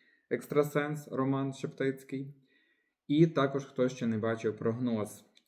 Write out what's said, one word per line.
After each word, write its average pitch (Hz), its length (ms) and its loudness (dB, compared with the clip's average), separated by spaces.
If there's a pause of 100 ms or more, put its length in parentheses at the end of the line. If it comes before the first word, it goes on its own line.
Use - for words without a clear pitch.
(300)
Екстрасенс 147 800 0
Роман 135 440 0
Шептицький. 135 840 -4 (720)
І 156 200 6
також, 139 380 0
хто 127 240 0
ще 127 180 -4
не 113 120 0
бачив 113 380 -2
прогноз 113 680 -2 (240)